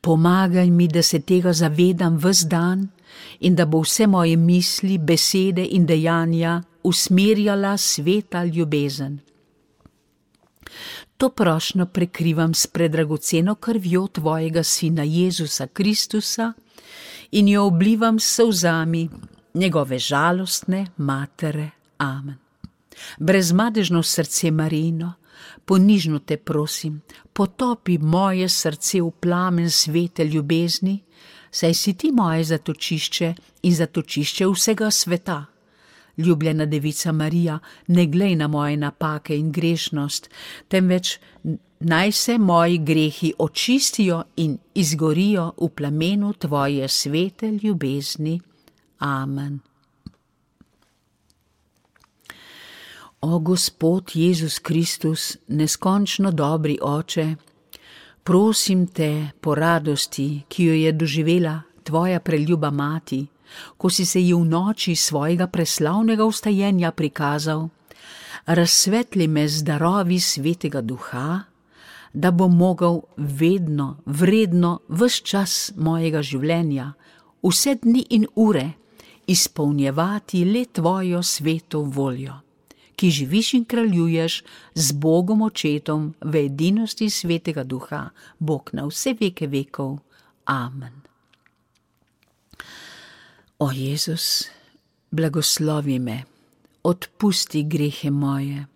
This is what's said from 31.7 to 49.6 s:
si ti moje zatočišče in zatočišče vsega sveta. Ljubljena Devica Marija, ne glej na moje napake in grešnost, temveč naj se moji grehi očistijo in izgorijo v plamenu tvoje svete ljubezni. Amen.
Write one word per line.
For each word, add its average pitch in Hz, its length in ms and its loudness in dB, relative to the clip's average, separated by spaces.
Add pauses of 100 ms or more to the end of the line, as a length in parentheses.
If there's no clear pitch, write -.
si 196 200 0
ti 302 180 0
moje 165 320 2
zatočišče 160 880 -2 (300)
in 175 120 4
zatočišče 160 720 -2
vsega 214 440 0
sveta. 170 540 -2 (720)
Ljubljena 160 480 2
Devica 151 460 -2
Marija, 156 480 0 (280)
ne 175 180 4
glej 175 300 2
na 151 120 0
moje 147 300 -2
napake 151 600 -4
in 156 140 -2
grešnost, 156 800 -2 (380)
temveč 185 520 0 (600)
naj 165 320 2
se 240 260 0
moji 175 400 4
grehi 156 600 0
očistijo 185 840 0 (120)
in 156 220 -2 (160)
izgorijo 165 800 0 (100)
v 165 80 0
plamenu 170 640 -2
tvoje 143 540 -2
svete 180 640 -2
ljubezni. 156 880 -4 (580)
Amen. 139 600 -6 (3500)